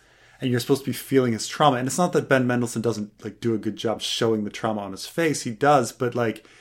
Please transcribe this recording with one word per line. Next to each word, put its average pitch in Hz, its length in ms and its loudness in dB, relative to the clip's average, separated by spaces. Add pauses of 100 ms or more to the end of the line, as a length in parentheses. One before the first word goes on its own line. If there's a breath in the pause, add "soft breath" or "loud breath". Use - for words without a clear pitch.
(420 soft breath)
and 131 100 -2
you're 123 80 2
supposed 135 240 0
to - 60 -6
be 123 40 -2
feeling 127 400 2
his 104 140 -4
trauma. 143 300 4
And 127 100 -4
it's 127 100 -4
not 180 160 2
that 131 140 0
Ben 127 200 4
Mendelsohn 120 340 -2
doesn't, 104 420 -4
like, 104 160 -10
do 117 140 0
a 110 40 0
good 101 200 -4
job 107 240 -4
showing 113 440 0
the 101 40 -6
trauma 107 320 -4
on 98 100 -10
his 95 140 -12
face. 156 380 -2
He 127 80 -6
does, 123 400 4
but, 123 240 -4
like, 117 300 -2 (160 soft breath)